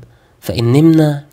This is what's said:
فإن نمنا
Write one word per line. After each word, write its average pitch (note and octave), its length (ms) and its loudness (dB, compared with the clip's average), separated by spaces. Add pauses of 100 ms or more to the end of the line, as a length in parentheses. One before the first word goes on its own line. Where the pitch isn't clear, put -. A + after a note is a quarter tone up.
(420)
فإن A#2 320 -4
نمنا D3+ 600 0